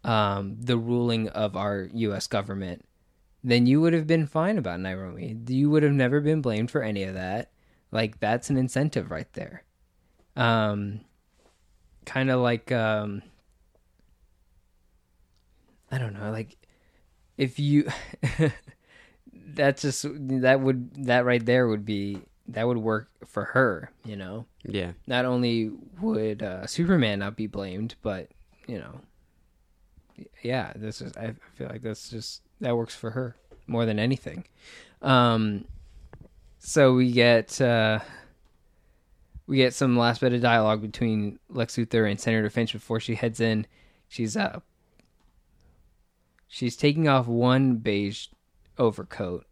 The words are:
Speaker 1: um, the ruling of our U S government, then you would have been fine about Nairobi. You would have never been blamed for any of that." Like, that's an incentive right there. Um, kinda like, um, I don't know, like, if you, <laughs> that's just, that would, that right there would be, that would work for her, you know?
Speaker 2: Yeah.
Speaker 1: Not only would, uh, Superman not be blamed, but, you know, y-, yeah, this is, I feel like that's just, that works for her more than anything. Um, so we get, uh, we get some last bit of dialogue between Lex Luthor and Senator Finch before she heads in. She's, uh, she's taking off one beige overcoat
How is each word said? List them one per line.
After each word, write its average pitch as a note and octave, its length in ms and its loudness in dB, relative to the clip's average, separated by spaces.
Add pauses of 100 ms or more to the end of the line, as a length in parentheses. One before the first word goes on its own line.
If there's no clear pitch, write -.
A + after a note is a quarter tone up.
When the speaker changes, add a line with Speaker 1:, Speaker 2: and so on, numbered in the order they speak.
Speaker 1:
um, G2+ 560 0
the A#2+ 160 0
ruling A#2 540 0
of G#2 260 -4
our G2 380 -4
U A2+ 200 -2
S F2+ 120 -6
government, G2 580 -6 (600)
then A#2+ 220 4
you C#3 140 6
would E3 120 4
have D#3+ 140 0
been D#3+ 200 2
fine F3+ 320 0
about F#2 220 -4
Nairobi. F#2+ 580 -8 (100)
You C3+ 220 2
would D3+ 120 6
have C#3+ 100 4
never C3+ 280 4
been D3+ 220 0
blamed A#2 280 -2
for C#3+ 120 -2
any G#2 220 -4
of F#2+ 100 -8
that." F#2 360 -6 (400)
Like, A2 300 -2
that's A2+ 300 -2
an C#3 60 2
incentive C3 540 -2
right - 240 -10
there. - 300 -12 (720)
Um, G#2+ 640 0 (1040)
kinda C3 320 -2
like, A#2+ 360 0
um, G#2+ 500 -2 (2750)
I C3 80 -4
don't A2+ 160 -4
know, G#2 160 -8
like, A2 260 -8 (800)
if C3 220 -2
you, D3 300 4 (340)
<laughs> D3 300 2 (840)
that's C#3 480 0
just, C#3+ 240 -4 (340)
that C3 200 6
would, C3 460 -2
that B2 200 4
right B2 180 2
there B2 240 4
would G#2+ 160 0
be, G2+ 360 -4 (280)
that A2+ 180 -4
would A#2+ 120 0
work A2 320 -2 (160)
for G2+ 180 -6
her, A2+ 460 0 (140)
you G#2+ 120 -12
know? G2 300 -10 (180)
Speaker 2:
Yeah. F2+ 280 -4 (140)
Speaker 1:
Not B2+ 200 0
only A#2+ 440 0 (300)
would, A2 420 -2
uh, F#2 240 -8
Superman D#3 520 2
not G2+ 180 -6
be A2 100 -6
blamed, G2 560 -8
but, F#2+ 260 -6 (380)
you A2+ 120 -8
know, B2+ 220 -16 (1160)
y-, - 80 -20 (180)
yeah, B2 320 -6
this G#2+ 280 -12
is, - 140 -14
I A2+ 180 -10 (200)
feel C3 140 -10
like B2 140 -12
that's A2 260 -10
just, - 320 -14 (200)
that A#2+ 160 -2
works A#2 180 -4
for A2+ 160 -10
her A#2+ 260 -8 (300)
more A#2 180 0
than G#2+ 140 0
anything. A#2 460 -2 (580)
Um, A2+ 640 4 (920)
so C3+ 360 4
we B2+ 180 4
get, A#2+ 480 6
uh, A2 400 4 (1500)
we C3+ 120 0
get B2+ 160 4
some B2 240 4
last A#2+ 240 4
bit B2+ 100 4
of B2 80 2
dialogue A2 400 4
between G#2+ 580 -2 (120)
Lex - 260 -4
Luthor A2+ 340 2
and G2+ 80 -4
Senator A2+ 300 0
Finch A#2 240 -2
before A2 280 -4
she A#2 160 -6
heads A2+ 240 -4
in. A2 260 0 (420)
She's, A2 280 -4
uh, G2 240 -4 (1900)
she's - 300 -6
taking D3+ 320 2
off C3 180 4
one B2 500 4
beige G2+ 520 -2 (500)
overcoat G2+ 720 -2